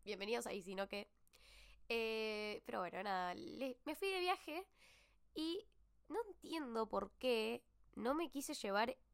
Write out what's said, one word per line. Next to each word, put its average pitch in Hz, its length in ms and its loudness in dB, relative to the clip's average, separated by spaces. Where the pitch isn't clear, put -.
bienvenidos 208 400 -2
a - 80 -4
Y 190 80 -4
Si 185 140 -6
No 196 120 0
Que. 202 220 -6
Eh, 220 800 0
pero 226 140 0
bueno, 180 200 -2
nada, 185 320 2
le-, 226 520 -4
me 294 100 -2
fui 392 140 0
de 381 100 2
viaje 359 480 2
y 330 340 -2
no 330 180 -2
entiendo 247 600 -2
por 202 300 -2
qué 233 460 2
no 226 180 2
me 311 160 2
quise 285 240 -4
llevar, 220 440 2